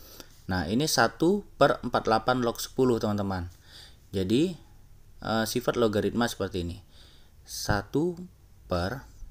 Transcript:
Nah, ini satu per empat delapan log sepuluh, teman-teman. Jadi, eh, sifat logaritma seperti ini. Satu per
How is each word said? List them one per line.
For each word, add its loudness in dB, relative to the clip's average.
Nah, -2
ini 0
satu 2
per 4
empat -2
delapan 2
log -2
sepuluh, 2
teman-teman. -2
Jadi, 0
eh, 0
sifat -2
logaritma 2
seperti -4
ini. -10
Satu -2
per -4